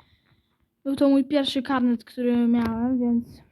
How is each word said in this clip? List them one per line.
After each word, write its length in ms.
Był 120
to 140
mój 140
pierwszy 380
karnet, 420
który 440
miałem, 520
więc... 520